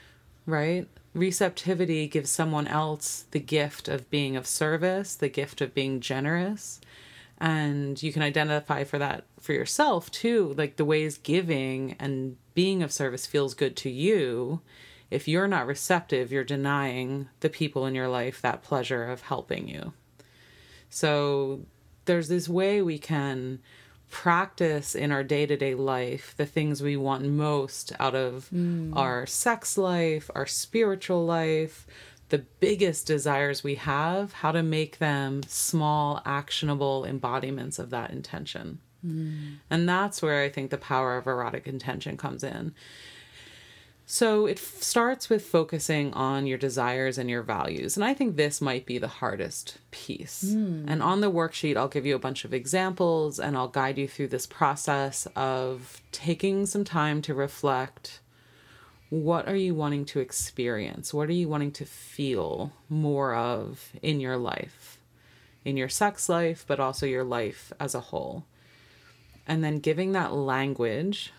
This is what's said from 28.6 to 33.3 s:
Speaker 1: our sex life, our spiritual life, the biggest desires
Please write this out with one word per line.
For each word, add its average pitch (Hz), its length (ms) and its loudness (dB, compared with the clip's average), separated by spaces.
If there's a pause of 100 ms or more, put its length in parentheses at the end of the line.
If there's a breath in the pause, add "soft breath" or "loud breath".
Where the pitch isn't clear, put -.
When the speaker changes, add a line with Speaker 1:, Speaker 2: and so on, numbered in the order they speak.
Speaker 1:
our 127 320 0
sex - 500 0
life, 170 560 2
our 135 140 -2
spiritual 190 800 0
life, 160 600 0 (440 loud breath)
the 147 100 4 (200)
biggest 190 460 4
desires 143 580 2